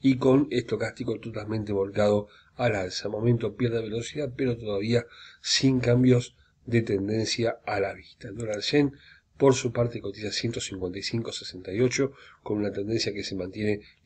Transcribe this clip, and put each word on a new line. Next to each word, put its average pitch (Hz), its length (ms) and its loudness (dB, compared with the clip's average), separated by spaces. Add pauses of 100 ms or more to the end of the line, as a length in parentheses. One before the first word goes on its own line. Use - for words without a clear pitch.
Y 135 160 4
con 131 340 4
estocástico 113 720 -4
totalmente 107 540 -6
volcado 104 540 2 (260)
al 117 220 0
alza. 95 340 -6
Momento 110 460 0
pierde 117 260 0
velocidad, 117 520 -6
pero 123 220 0
todavía 110 480 0 (380)
sin 131 380 2
cambios 123 540 4 (300)
de 117 160 2
tendencia 107 880 0
a 104 120 -2
la 98 140 -2
vista. - 360 -18
El 101 80 -14
dólar 107 260 -6
yen, 143 300 2 (440)
por 139 180 6
su 123 180 -2
parte, 120 280 -2
cotiza 101 300 -8
ciento - 300 -2
cincuenta 92 400 -6
y - 20 -8
cinco - 300 -4
sesenta - 400 -10
y 104 80 0
ocho, 131 320 2 (320)
con 107 140 -2
una 104 120 0
tendencia 107 420 -2
que 101 120 -8
se - 100 -8
mantiene 101 460 -2 (240)